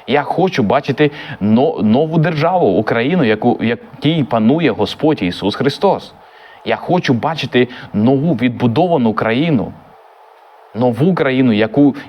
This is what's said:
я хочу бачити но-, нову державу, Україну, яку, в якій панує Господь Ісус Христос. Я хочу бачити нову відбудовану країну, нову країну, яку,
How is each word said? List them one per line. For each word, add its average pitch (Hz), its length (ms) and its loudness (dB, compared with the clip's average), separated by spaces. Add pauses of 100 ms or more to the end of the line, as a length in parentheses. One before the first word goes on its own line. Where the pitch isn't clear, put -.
я 139 140 0
хочу 165 400 -2
бачити 143 480 0 (280)
но-, 113 420 2
нову 147 360 2
державу, 165 500 2
Україну, 117 560 0
яку, 110 300 2
в - 100 -6
якій 135 600 -2
панує 120 480 2
Господь 107 520 -2
Ісус 92 320 -4
Христос. - 580 -2 (520)
Я 113 100 -2
хочу 165 380 0
бачити 123 540 0 (260)
нову 135 400 2
відбудовану 123 800 0
країну, 120 580 -2 (1040)
нову 127 380 2
країну, 131 400 2
яку, 113 420 2 (140)